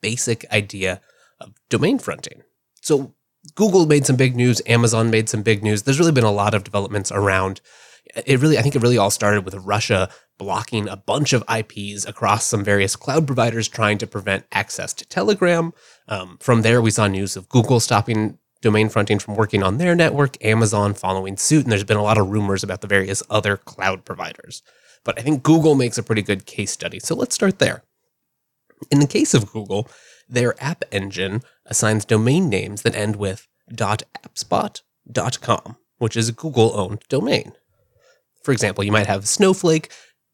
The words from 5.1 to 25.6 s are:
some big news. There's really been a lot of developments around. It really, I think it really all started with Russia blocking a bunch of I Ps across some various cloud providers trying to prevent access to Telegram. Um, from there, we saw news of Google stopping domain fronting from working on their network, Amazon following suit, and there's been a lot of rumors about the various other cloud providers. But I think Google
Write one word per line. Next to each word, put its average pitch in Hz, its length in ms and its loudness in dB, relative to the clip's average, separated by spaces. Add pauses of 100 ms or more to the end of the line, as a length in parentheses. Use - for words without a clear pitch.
some 104 140 -4
big 107 200 0
news. 104 200 0
There's 135 160 0
really 170 120 4
been 127 140 4
a 107 60 4
lot 101 220 0
of 98 120 -2
developments 101 460 -4
around. 95 500 0 (640)
It 131 160 4
really, 151 160 4
I 113 40 2
think 139 140 0
it 120 60 2
really 120 160 4
all 101 140 2
started 104 340 0
with 95 100 -12
Russia 98 540 0 (280)
blocking 104 500 -4
a 95 80 -8
bunch 135 380 -2
of 117 160 2
I 113 120 -2
Ps 101 440 -10
across 104 400 0
some 104 180 -2
various 101 320 2
cloud 147 320 0
providers 117 400 0
trying 104 300 0
to 101 100 -6
prevent 98 460 -4
access - 400 -4
to - 120 -14
Telegram. 175 680 0 (340)
Um, 92 320 -10
from 117 220 2
there, 117 200 4
we 110 100 4
saw 107 160 2
news 95 280 -2
of 95 140 -16
Google 120 320 4
stopping 107 560 0 (240)
domain 107 260 4
fronting 104 320 0
from 104 160 -8
working 104 260 0
on 98 160 0
their 175 180 2
network, 143 480 0
Amazon 107 500 2
following 95 420 -4
suit, 147 280 2
and 120 100 0
there's 101 100 0
been 104 140 0
a 104 60 0
lot 107 140 4
of 98 120 2
rumors 101 340 0
about 98 160 -8
the 104 80 -12
various 98 420 0
other 104 280 0
cloud 95 480 -6
providers. - 580 -14 (400)
But - 160 -6
I - 20 -10
think 135 220 -2
Google 156 320 4